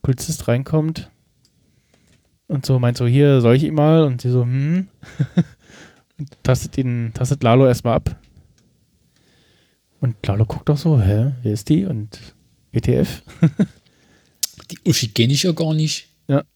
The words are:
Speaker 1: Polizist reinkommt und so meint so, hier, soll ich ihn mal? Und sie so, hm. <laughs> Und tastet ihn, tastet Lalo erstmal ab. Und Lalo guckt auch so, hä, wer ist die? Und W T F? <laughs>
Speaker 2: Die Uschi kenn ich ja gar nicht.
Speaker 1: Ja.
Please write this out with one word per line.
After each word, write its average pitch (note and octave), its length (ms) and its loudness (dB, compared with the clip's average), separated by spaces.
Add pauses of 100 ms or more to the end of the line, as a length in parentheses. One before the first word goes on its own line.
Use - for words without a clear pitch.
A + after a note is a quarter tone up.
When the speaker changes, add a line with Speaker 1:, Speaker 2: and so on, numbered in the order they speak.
Speaker 1:
Polizist - 460 -4
reinkommt D3+ 640 -2 (1400)
und C3+ 160 -4
so C3 140 0
meint A#2+ 180 0
so, B2 80 -2
hier, C3+ 360 4
soll A#2 140 6
ich D3 80 2
ihn D#3 120 -4
mal? D#3 280 4
Und B2+ 180 -2
sie B2 100 -2
so, B2 120 2
hm. C#3+ 500 -2
<laughs> - 1200 -8
Und C#3 120 -12 (140)
tastet - 340 -2
ihn, A#2+ 360 -4
tastet B2+ 300 -4
Lalo B2+ 240 6
erstmal A#2+ 280 0
ab. - 220 -4 (1800)
Und A#2+ 140 -2 (120)
Lalo G#2 180 0
guckt - 240 -6
auch D3 80 2
so, D3 220 2
hä, G#2 320 2 (120)
wer A2 100 -2
ist - 160 -8
die? E3+ 160 2
Und G#2+ 340 -8 (540)
W F3 80 -2
T - 140 0
F? - 260 -2 (180)
<laughs> - 1300 -6
Speaker 2:
Die - 80 -16 (100)
Uschi - 200 0
kenn A#2+ 200 2
ich C#3+ 140 0
ja F3+ 100 0
gar D#3+ 200 -2
nicht. D#3 360 -4 (180)
Speaker 1:
Ja. C#3 160 0 (120)